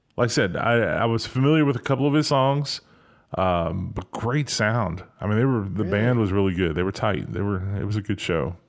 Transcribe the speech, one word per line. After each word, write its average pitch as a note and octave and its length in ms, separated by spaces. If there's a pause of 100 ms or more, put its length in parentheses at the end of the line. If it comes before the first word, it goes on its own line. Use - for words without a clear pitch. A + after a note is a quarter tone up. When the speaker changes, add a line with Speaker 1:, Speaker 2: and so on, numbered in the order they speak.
(160)
Speaker 1:
like A#2+ 100
I - 20
said, G2+ 280
I, A#2 200
I F#2 300
was A2+ 200
familiar D3 400
with C#3 100
a A#2+ 40
couple C3+ 260
of C#3+ 80
his D3+ 140
songs, C#3 520 (560)
um, F2+ 580
but G2+ 180
great B2+ 360
sound. G#2+ 540 (180)
I F2+ 60
mean, G#2 120
they A#2+ 60
were, B2+ 180
the G2 200
Speaker 2:
Really? F#2 80
Speaker 1:
band A2+ 300
was G2+ 100
really G2 240
good. E2+ 220
They F2 80
were G2 80
tight. G2+ 400
They - 80
were, G2+ 160 (240)
it - 40
was G#2 120
a G#2+ 60
good G2+ 180
show. E2 340 (140)